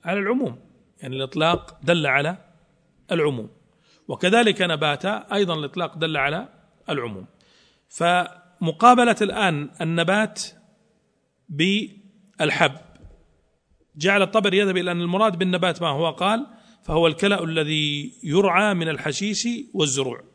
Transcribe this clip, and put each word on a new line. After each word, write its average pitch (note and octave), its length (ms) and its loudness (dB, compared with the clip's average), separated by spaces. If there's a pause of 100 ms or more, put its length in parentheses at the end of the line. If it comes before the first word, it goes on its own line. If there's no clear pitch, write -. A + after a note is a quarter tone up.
على F#3 160 -2
العموم، G3+ 400 -2 (420)
يعني C3 140 -10
الإطلاق D#3 680 -2
دل D#3 240 2
على C#3+ 300 0 (760)
العموم. C#3+ 380 -2 (580)
وكذلك G3+ 540 2
نباتا E3 720 -2
أيضًا G3+ 200 0
الإطلاق D#3 440 -6
دل D#3 200 -2
على D3+ 320 -2 (400)
العموم. A2+ 360 -6 (640)
فمقابلة F3+ 1300 2
الآن F3 480 -2 (120)
النبات E3+ 600 0 (1040)
بالحب D#3+ 1300 -2 (1200)
جعل G3 260 2
الطبري G3 360 2
يذهب G3 200 2
إلى F3 140 -2
أن F3 100 -2
المراد F3+ 360 0
بالنبات F3+ 440 0
ما E3+ 80 -2
هو؟ D3+ 200 0
قال: G#3+ 380 -2 (360)
"فهو E3 240 2
الكلأ F3 360 0
الذي D3+ 680 -2 (100)
يرعى F#3+ 500 2
من E3+ 160 -2
الحشيش F#3+ 580 -4 (260)
والزروع" C3+ 500 -2 (120)